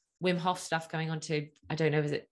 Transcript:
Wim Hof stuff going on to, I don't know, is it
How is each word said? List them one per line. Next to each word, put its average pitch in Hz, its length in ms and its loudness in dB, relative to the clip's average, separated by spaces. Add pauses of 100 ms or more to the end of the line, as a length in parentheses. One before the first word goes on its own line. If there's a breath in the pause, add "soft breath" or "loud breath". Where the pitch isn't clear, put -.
(240)
Wim 180 160 2
Hof 180 200 0
stuff 165 300 -4
going 160 220 -2
on 160 80 -4
to, 151 280 -2 (220)
I 156 60 -2
don't 156 160 4
know, 151 100 4
is 147 100 0
it - 200 -4